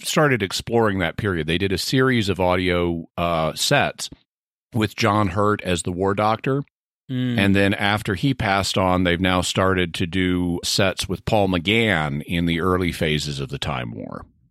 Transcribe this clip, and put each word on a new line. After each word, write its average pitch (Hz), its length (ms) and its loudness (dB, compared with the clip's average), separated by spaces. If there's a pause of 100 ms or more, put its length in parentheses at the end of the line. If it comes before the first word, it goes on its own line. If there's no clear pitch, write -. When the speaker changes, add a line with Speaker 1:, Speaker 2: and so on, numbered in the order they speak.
Speaker 1:
started 135 400 2
exploring 107 560 0
that 82 180 -2
period. 87 300 -2
They 85 100 2
did 98 140 0
a 92 80 0
series 127 500 2
of 87 100 -2
audio, 87 680 0 (100)
uh, 82 380 0
sets - 560 0 (640)
with 110 220 -2
John 104 340 2
Hurt 104 340 0
as 90 180 0
the 95 100 -4
War 95 220 0
Doctor. 113 480 0 (480)
Speaker 2:
Mm. 127 300 -2
Speaker 1:
And 98 160 4
then 98 180 4
after 104 400 0
he 135 220 0
passed 98 420 0
on, 92 280 2
they've 87 140 2
now 92 220 2
started 92 540 0
to 98 100 -2
do 90 580 0
sets - 460 0
with 90 160 -6
Paul 104 220 2
McGann 90 800 0
in 87 180 0
the 82 140 0
early 90 320 0
phases 73 480 -2
of 67 100 -8
the 69 80 -8
Time 62 380 -6
War. 50 300 -12 (260)